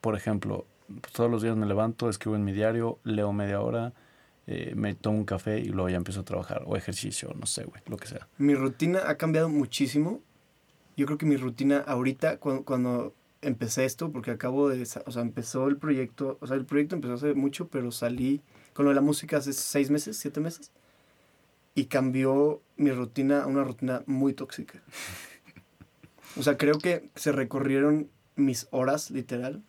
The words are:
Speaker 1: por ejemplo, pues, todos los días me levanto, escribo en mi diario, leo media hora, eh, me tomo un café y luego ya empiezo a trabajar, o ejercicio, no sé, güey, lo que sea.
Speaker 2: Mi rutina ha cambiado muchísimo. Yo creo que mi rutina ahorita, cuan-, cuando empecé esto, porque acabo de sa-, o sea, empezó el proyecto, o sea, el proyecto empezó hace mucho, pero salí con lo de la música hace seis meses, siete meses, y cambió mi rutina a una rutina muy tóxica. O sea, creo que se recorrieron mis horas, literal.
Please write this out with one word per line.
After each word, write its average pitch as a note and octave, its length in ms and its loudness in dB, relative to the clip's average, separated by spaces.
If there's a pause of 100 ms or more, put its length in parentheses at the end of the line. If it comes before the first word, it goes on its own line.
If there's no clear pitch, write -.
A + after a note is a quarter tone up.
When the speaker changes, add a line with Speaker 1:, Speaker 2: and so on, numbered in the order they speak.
Speaker 1:
por A2 120 0
ejemplo, G#2 520 -2 (340)
pues, - 140 -18
todos A#2+ 160 2
los A2+ 120 0
días A2+ 140 0
me G#2+ 100 2
levanto, A2 440 0
escribo G#2+ 260 -2
en G#2 80 2
mi G2 80 0
diario, A2+ 520 0
leo G#2 280 0
media G2+ 280 0
hora, A#2 320 -2 (540)
eh, E2+ 300 -6
me G#2 180 0
tomo G#2+ 240 0
un G#2 60 0
café G#2+ 340 -2
y B2 80 -4
luego F#2 220 0
ya F2+ 80 0
empiezo F2+ 240 -4
a F2+ 40 -8
trabajar, F#2 420 -6
o G#2+ 100 -2
ejercicio, - 600 -6
no G#2+ 80 -8
sé, - 180 -4
güey, - 220 -16
lo - 100 -8
que - 120 -12
sea. - 180 -12 (120)
Speaker 2:
Mi C#3+ 160 6
rutina D#3+ 520 0
ha D3+ 100 0
cambiado D#3+ 320 2
muchísimo. D3 720 0 (760)
Yo C#3+ 100 2
creo D3 120 -2
que D#3+ 80 0
mi D3 100 6
rutina C3 500 2
ahorita, C3+ 520 0
cuan-, C3+ 240 -2
cuando B2 500 0 (300)
empecé C3 420 0
esto, D#3 280 -4
porque B2+ 180 -6
acabo C3 380 0
de B2+ 180 -2
sa-, - 200 -10
o B2+ 40 -10
sea, A#2+ 120 -4
empezó A#2+ 460 -2
el C#3 80 2
proyecto, C3+ 640 -2
o C#3+ 60 -12
sea, C3 100 0
el C3 80 -2
proyecto D3 300 2
empezó B2+ 200 -2
hace C#3+ 200 0
mucho, C#3 340 0
pero B2 240 -2
salí B2 480 0 (320)
con C#3+ 120 2
lo C#3+ 80 8
de - 20 6
la C#3 80 6
música D3 360 2
hace C#3 140 -2
seis C#3 380 0
meses, D3 260 0
siete D3 240 -6
meses, - 300 -6 (1040)
y C#3 120 0
cambió C3+ 760 2 (140)
mi D3 160 4
rutina C3+ 500 2
a C3+ 40 -2
una C3+ 180 2
rutina B2+ 420 -4
muy C#3 260 2
tóxica. - 480 -10 (1600)
O C3+ 60 -4
sea, C#3 140 4
creo D3+ 220 4
que E3+ 360 0
se - 180 -2
recorrieron C3+ 760 2 (280)
mis C3+ 340 2
horas, C3+ 400 0
literal. C3 580 -6